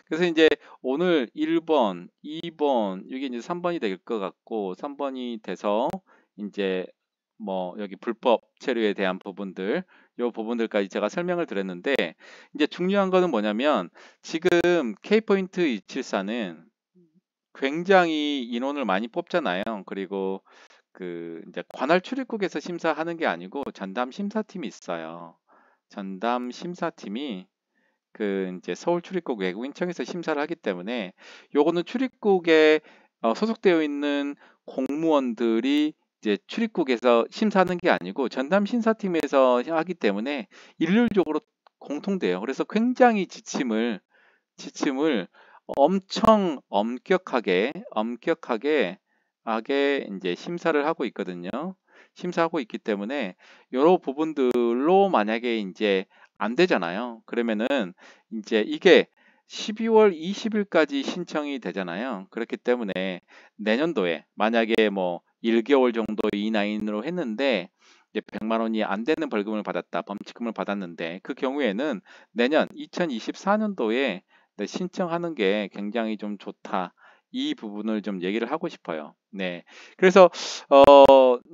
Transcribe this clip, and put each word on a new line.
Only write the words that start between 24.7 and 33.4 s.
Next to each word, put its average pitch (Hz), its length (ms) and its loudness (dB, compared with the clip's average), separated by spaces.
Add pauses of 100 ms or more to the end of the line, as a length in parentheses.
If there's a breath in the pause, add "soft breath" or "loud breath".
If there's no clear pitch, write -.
전담 110 600 -4
심사팀이 135 960 -10 (640)
그 98 460 -4
이제 90 160 -6
서울 170 280 -4
출입국 165 380 -6
외국인청에서 131 640 -6
심사를 156 360 -6
하기 156 140 -4
때문에 98 580 -6 (420 loud breath)
요거는 165 300 2
출입국에, 170 960 4 (400 soft breath)
어, 113 140 2
소속되어 202 480 2